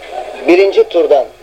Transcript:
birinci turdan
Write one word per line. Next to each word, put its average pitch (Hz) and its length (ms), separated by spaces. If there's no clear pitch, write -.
birinci 196 400
turdan 147 360